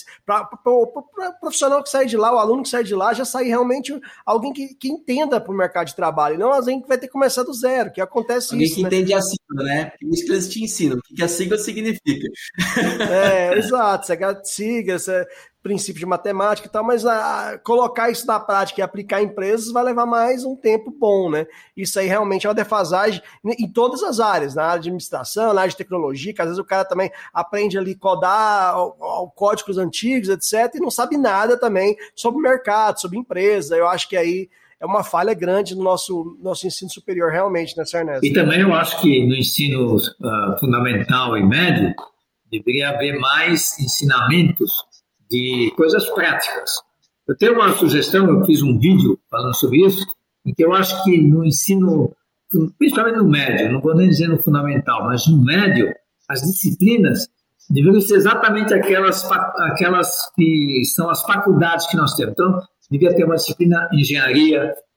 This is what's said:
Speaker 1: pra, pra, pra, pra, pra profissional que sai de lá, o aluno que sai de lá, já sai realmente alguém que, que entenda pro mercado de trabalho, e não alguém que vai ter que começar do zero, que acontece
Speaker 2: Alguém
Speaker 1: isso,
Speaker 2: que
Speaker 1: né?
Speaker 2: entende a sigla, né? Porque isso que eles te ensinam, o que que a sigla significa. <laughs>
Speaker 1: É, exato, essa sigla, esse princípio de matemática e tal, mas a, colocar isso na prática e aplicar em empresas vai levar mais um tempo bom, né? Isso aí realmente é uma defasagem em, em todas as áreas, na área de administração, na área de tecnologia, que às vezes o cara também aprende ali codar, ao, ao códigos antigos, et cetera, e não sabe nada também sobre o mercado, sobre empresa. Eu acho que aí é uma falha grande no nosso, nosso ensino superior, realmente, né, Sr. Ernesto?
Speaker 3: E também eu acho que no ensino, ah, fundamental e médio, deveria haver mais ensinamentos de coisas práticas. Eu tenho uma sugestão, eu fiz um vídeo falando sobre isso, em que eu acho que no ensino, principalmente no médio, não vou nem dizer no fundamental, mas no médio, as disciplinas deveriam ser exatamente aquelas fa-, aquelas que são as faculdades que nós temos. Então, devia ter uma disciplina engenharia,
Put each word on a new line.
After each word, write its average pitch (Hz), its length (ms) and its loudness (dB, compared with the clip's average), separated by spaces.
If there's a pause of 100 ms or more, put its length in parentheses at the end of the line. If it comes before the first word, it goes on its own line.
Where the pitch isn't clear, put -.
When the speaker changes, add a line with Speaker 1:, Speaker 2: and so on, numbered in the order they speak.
(260)
Speaker 1:
pra, 214 180 0
pra, 214 140 -16
pra, 240 280 2
pra, 269 160 -12
pra 370 300 -10
profissional 285 500 -2
que 285 60 -12
sai 269 160 0
de 233 100 -2
lá, 220 160 2
o 247 80 2
aluno 226 240 0
que - 60 -8
sai 240 160 -2
de 196 100 -4
lá, 202 200 0
já 254 100 -4
sai 254 200 -4
realmente 247 540 -2 (280)
alguém 226 260 -2
que, 269 220 -12
que - 160 -10
entenda 285 500 -2
pro 196 160 -8
mercado 180 300 -2
de 143 100 -16
trabalho, 151 380 -2
e 165 40 -4
não 233 140 2
alguém 262 300 0
que 262 40 -18
vai 262 120 0
ter 262 80 -10
que - 80 -20
começar 269 280 0
do 262 120 -6
zero, 240 360 -2
que 185 120 -8
acontece 240 500 -4
Speaker 2:
Alguém 160 140 2
Speaker 1:
isso, 160 100 -4
Speaker 2:
que 185 60 -2
Speaker 1:
né? 185 60 -2
Speaker 2:
entende 185 260 0
a 190 80 2
sigla, 143 420 -8
né? 143 220 -2
Porque - 200 -16
isso - 200 -4
que - 60 -2
eles 185 180 -2
te 220 120 -8
ensinam, 156 340 -2
o 123 40 -6
que - 140 -20
que 180 80 -4
a 170 60 0
sigla 185 280 -2
significa. 214 720 -4 (400)
<laughs> 220 420 -2
Speaker 1:
É, 185 460 2
exato, 208 560 0
essa 190 320 -4
sigla, 208 520 -4
esse 180 300 -4 (360)
princípio 190 360 -6
de 160 60 -10
matemática 196 640 -2
e - 20 -20
tal, 220 140 -4
mas 233 220 0
a, 220 580 -4
colocar 240 460 0
isso 233 160 -8
na 220 120 0
prática 196 420 -2
e - 20 0
aplicar 196 400 -4
em 208 40 2
empresas 208 460 -4
vai 247 100 0
levar 240 220 0
mais 240 400 0
um 262 100 -6
tempo 220 360 0
bom, 196 400 2
né? 151 160 -2 (280)
Isso 190 240 -6
aí 190 80 0
realmente 196 400 0
é 208 40 2
uma 214 40 0
defasagem 202 680 0 (200)
em, 226 220 -4
em 175 80 -8
todas 247 300 0
as 294 180 -2
áreas, 165 340 0
na 156 80 -2
área 170 180 0
de 160 80 -8
administração, 180 640 -4
na 190 80 2
área 185 80 0
de - 80 -12
tecnologia, 165 560 -6
que 180 80 -4
às 165 60 -2
vezes 175 120 -6
o 190 60 -10
cara 190 180 0
também 190 260 -2 (220)
aprende 196 460 -4
ali 190 160 -6
codar, 190 800 0
ao, 180 280 -4
ao 180 280 -6
códigos 202 480 -2
antigos, 208 500 -2
et 190 160 -2
cetera, 233 320 -2
e 330 80 -2
não 262 60 -4
sabe 254 260 -4
nada 233 420 2
também 208 380 0 (180)
sobre 262 260 -2
o - 20 -2
mercado, 220 580 2
sobre 180 160 -8
empresa. 190 580 0
Eu 170 140 4
acho 180 180 -2
que 190 120 -4
aí 180 320 -2 (280)
é - 60 -10
uma 196 180 0
falha 185 300 -2
grande 185 420 -2
no 190 80 -6
nosso, 180 600 -2
nosso 185 240 -6
ensino 185 240 -8
superior, 175 420 -4
realmente, 175 420 -2
né, 160 120 -6
Sr. 170 140 -4
Ernesto? 147 260 -2
Speaker 3:
E 139 80 0
também 160 260 4
eu 190 140 4
acho 160 260 -2
que 131 260 4
no 127 80 4
ensino, 131 600 0 (260)
ah, 104 380 -2
fundamental 123 800 0
e 101 40 0
médio, 117 520 2 (560)
deveria 123 400 -2
haver 143 280 -4
mais 151 640 0
ensinamentos 139 880 2 (600)
de 123 440 0
coisas 160 360 2
práticas. - 600 -4 (560)
Eu 143 100 -2
tenho 233 180 4
uma 214 180 4
sugestão, 175 560 2
eu 151 160 4
fiz 151 180 4
um 123 160 2
vídeo 127 400 4 (100)
falando 123 280 -4
sobre 139 280 4
isso, 190 220 2 (400)
em 127 80 -2
que - 80 2
eu 165 100 4
acho 190 300 0
que 180 180 4
no 156 240 6
ensino, 185 680 2 (640)
principalmente 233 380 2
no 202 120 4
médio, 123 440 2
não 135 80 -2
vou 156 160 2
nem 185 120 6
dizer 160 200 4
no 160 120 0
fundamental, 139 680 0
mas 120 200 0
no 156 160 6
médio, 143 500 2 (360)
as 131 140 -6
disciplinas 190 840 2 (420)
deveriam 175 320 4
ser 202 160 2
exatamente 208 580 2
aquelas 190 480 2
fa-, - 300 -2 (200)
aquelas 175 640 0
que 147 480 2 (100)
são 170 160 0
as 165 120 -2
faculdades 170 640 2
que - 80 -2
nós 151 180 0
temos. 113 180 -4
Então, 185 280 0 (280)
devia 156 280 2
ter 175 80 4
uma 165 120 0
disciplina 170 560 0
engenharia, 143 800 2 (220)